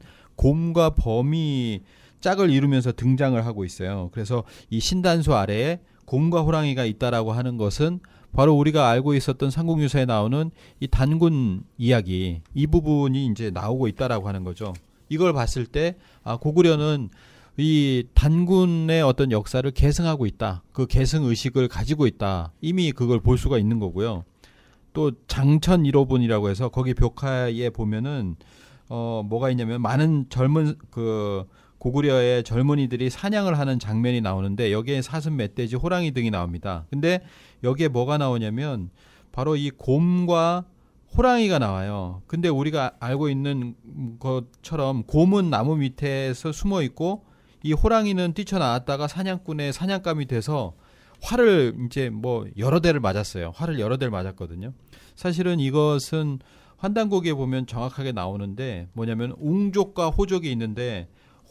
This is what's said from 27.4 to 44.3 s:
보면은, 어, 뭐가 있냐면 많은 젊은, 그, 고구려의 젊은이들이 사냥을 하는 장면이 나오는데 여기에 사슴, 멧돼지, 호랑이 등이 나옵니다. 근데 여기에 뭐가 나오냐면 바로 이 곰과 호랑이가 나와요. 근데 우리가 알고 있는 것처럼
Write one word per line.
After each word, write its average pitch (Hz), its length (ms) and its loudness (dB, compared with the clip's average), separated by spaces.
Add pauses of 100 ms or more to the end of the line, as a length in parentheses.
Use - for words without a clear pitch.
보면은, 110 680 -4 (520)
어, 117 360 -6
뭐가 117 260 -2
있냐면 120 320 -2
많은 139 460 2
젊은, 151 480 2 (140)
그, 104 560 -4 (320)
고구려의 123 640 2
젊은이들이 127 680 0
사냥을 196 500 -2
하는 135 200 0
장면이 117 420 0
나오는데 98 520 0
여기에 123 300 -2
사슴, 151 340 -4
멧돼지, 120 400 -4
호랑이 170 340 -2
등이 120 200 0
나옵니다. 87 600 -4
근데 165 320 0 (400)
여기에 139 260 0
뭐가 127 300 0
나오냐면 120 720 -4 (420)
바로 147 240 -2
이 143 140 -4
곰과 175 920 0 (520)
호랑이가 233 420 4
나와요. 95 680 -4
근데 170 220 -2
우리가 147 520 0
알고 139 300 -2
있는 135 440 -4 (440)
것처럼 131 840 -4